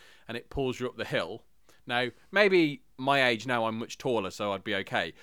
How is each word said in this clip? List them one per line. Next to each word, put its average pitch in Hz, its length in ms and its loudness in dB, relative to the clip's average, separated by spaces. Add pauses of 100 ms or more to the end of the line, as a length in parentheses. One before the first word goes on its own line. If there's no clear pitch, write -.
(260)
and 113 120 -10
it - 100 -14
pulls 127 320 -4
you 123 80 -4
up 117 80 -10
the 110 80 -6
hill. 104 400 -4 (440)
Now, 123 200 0 (240)
maybe 185 500 4 (140)
my 135 320 4
age 117 180 0
now, 120 200 0
I'm 110 120 -2
much - 200 -10
taller, 110 320 0
so 104 220 -4
I'd 98 120 -6
be 107 120 -2
okay. 98 360 -2 (100)